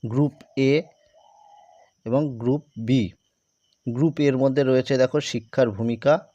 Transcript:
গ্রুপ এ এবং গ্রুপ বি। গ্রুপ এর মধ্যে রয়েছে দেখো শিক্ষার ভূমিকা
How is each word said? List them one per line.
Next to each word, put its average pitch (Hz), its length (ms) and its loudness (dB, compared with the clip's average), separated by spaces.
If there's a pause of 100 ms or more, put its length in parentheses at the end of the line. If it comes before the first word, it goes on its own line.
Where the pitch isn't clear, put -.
গ্রুপ 131 300 0 (360)
এ - 20 4 (1300)
এবং 127 160 0 (160)
গ্রুপ 127 240 -2 (240)
বি। 127 160 2 (840)
গ্রুপ 135 340 -2
এর 143 220 2
মধ্যে 135 220 2
রয়েছে 131 380 2
দেখো 127 180 0
শিক্ষার 123 500 -2
ভূমিকা 117 440 0 (200)